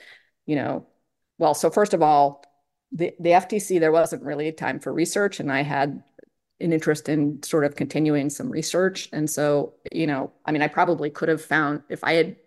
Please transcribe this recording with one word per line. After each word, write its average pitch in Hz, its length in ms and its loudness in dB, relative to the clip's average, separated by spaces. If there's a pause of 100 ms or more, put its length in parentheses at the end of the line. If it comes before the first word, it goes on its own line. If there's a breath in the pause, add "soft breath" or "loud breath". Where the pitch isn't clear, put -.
(460 loud breath)
you 151 120 -2
know, 135 280 -4 (540)
well, 151 160 4
so 165 160 2
first 208 240 2
of 165 80 4
all, 143 400 4 (480)
the, 170 280 -4
the 170 140 4
F 185 160 4
T 214 100 0
C, 190 180 0
there 160 140 4
wasn't 160 320 2
really 147 240 -4
a 160 60 -6
time 135 260 -6
for 139 140 -8
research, 190 480 -2
and 147 100 -4
I 135 120 0
had 143 380 -2 (600)
an 175 100 0
interest 156 380 0
in 151 340 -2
sort 151 220 0
of 143 100 -2
continuing 147 540 0
some - 200 -8
research. 185 640 -2
And 151 180 -4
so, 143 440 0 (180)
you 160 160 -2
know, 135 240 -4 (140)
I - 80 -2
mean, 147 80 0
I 147 80 0
probably 156 400 0
could 160 180 -6
have 156 140 0
found, 147 480 -2
if - 160 -10
I 156 80 0
had, 165 220 2 (120)